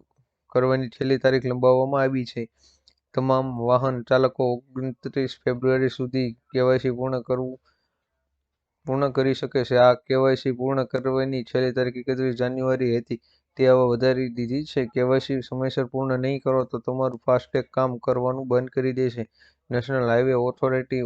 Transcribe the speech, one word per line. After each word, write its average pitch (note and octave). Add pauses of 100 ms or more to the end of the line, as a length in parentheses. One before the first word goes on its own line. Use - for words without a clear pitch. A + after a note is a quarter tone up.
(500)
કરવાની C3
છેલ્લી C3+
તારીખ C3
લંબાવવામાં B2+
આવી C3+
છે. A#2 (680)
તમામ C3 (120)
વાહન B2+
ચાલકો C3
ઓગણત્રીસ C3
ફેબ્રુઆરી C3
સુધી B2+ (160)
કે -
વાય B2+
સી C3
પૂર્ણ B2+
કરવું, B2+ (1300)
પૂર્ણ C3+
કરી C3+
શકે C3+
છે. B2
આ B2
કે -
વાય C3
સી C3
પૂર્ણ C3
કરવાની C3
છેલ્લી B2+
તારીખ B2+
એકત્રીસ B2+
જાન્યુઆરી B2+
હતી, A#2 (380)
તે C3+
હવે B2+
વધારી B2+
દીધી A#2+
છે. C#3+
કે B2+
વાય C3
સી C3+
સમયસર C3
પૂર્ણ C3
નહીં C3+
કરો C3
તો B2
તમારું B2+
ફાસ્ટેગ B2+
કામ B2+
કરવાનું B2+
બંધ B2
કરી C3
દેશે. B2 (460)
National B2
Highway B2
Authority C3